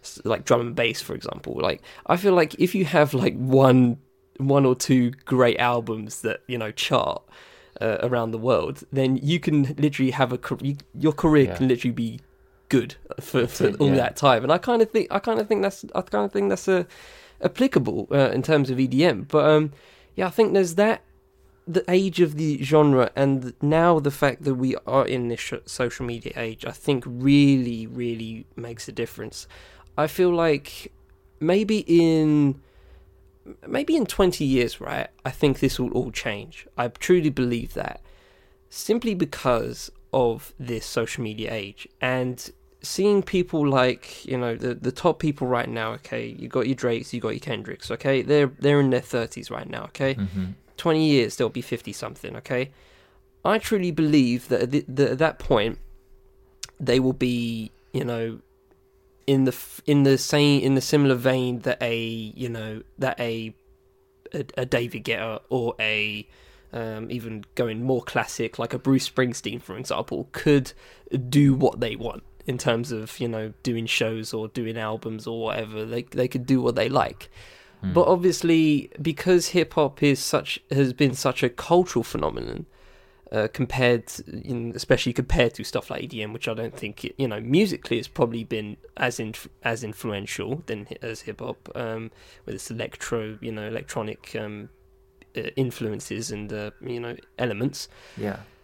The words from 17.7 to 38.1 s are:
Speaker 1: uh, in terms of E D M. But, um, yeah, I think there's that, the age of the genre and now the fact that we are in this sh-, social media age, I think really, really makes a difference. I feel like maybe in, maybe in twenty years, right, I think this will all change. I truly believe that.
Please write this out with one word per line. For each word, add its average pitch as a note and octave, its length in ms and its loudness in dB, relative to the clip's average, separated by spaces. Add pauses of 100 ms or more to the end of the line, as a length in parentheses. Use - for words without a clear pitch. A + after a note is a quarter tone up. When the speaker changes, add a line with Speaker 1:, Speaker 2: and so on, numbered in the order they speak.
Speaker 1:
uh, C#3 200 6
in C3 100 0
terms C#3+ 280 2
of B2+ 100 -2
E C3 80 2
D B2+ 160 2
M. C#3 260 2
But, D3+ 140 4
um, D3+ 300 4 (420)
yeah, F#3 120 -2
I - 20 -2
think G#3+ 240 2
there's F3+ 220 2
that, G#3 260 2 (680)
the F3 180 0
age F#3 320 2
of D#3 160 4
the D3+ 280 -2
genre C#3 520 6
and C3+ 460 0
now D#3+ 380 4
the C#3+ 120 0
fact C#3 320 0
that C3+ 120 0
we B2+ 200 0 (120)
are B2+ 200 4
in B2 200 -2
this A#2 120 -4
sh-, - 260 -8
social B2 400 -4
media A#2+ 300 -8
age, A2+ 300 -8
I - 60 -6
think C3 340 -2
really, B2+ 800 4
really A2+ 680 -8
makes A#2 320 -12
a B2+ 40 -14
difference. - 560 -10 (480)
I D3+ 120 2
feel F3+ 240 2
like E3 600 0 (480)
maybe G3 480 2
in, D#3 720 6 (1080)
maybe D4 280 0
in C4 120 2
twenty F3+ 380 2
years, C3 360 2
right, C3+ 280 -6 (140)
I C3+ 60 -4
think C3+ 300 2
this C3+ 200 0
will B2+ 120 -2
all B2 200 -2
change. G#2+ 640 -8
I B2 120 -2
truly D#3+ 420 2
believe A#2+ 460 -4
that. - 260 -8 (680)